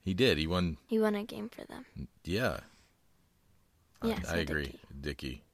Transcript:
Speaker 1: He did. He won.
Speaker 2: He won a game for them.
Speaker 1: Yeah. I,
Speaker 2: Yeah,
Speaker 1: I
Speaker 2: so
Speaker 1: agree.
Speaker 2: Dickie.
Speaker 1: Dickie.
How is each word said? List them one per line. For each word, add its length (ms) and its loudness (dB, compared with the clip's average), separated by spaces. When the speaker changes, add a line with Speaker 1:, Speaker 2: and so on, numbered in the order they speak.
Speaker 1:
He 100 0
did. 240 6
He 100 2
won. 300 2
Speaker 2:
He 120 2
won 160 4
a 80 -4
game 260 -8
for 160 -14
them. 200 -14
Speaker 1:
Yeah. 360 0
I, 60 0
Speaker 2:
Yeah, 120 0
Speaker 1:
I 40 -4
Speaker 2:
so 120 -2
Speaker 1:
agree. 300 0
Speaker 2:
Dickie. 140 -10
Speaker 1:
Dickie. 420 -6